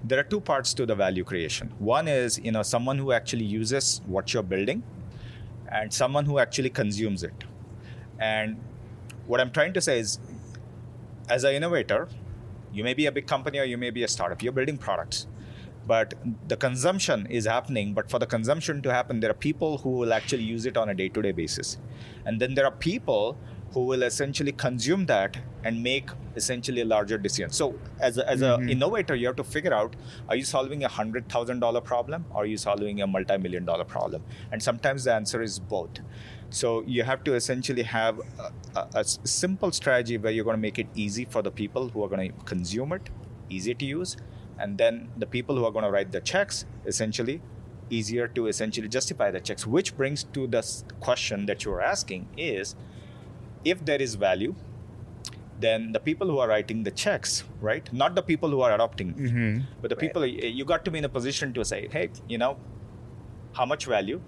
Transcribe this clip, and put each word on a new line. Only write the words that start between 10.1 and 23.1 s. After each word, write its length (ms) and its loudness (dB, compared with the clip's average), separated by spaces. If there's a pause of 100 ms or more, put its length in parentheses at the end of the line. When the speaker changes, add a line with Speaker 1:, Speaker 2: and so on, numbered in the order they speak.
Speaker 1:
as 140 4
an 100 6
innovator, 540 2 (640)
you 120 -4
may 80 2
be 140 4
a 60 2
big 140 -4
company 320 0
or 60 2
you 140 -2
may 120 -2
be 120 -2
a 60 0
startup, 340 -2
you're 100 0
building 240 0
products. 500 -2 (600)
But 280 4 (340)
the 80 2
consumption 720 2
is 160 0
happening, 480 0
but 160 0
for 80 0
the 80 2
consumption 560 0
to 100 2
happen, 280 2
there 100 4
are 40 4
people 440 0
who 120 -2
will 220 2
actually 300 2
use 240 -2
it 100 0
on 140 4
a 40 0
day-to-day 380 0
basis. 460 -4 (480)
And 140 0
then 140 0
there 100 6
are 80 6
people 640 2 (360)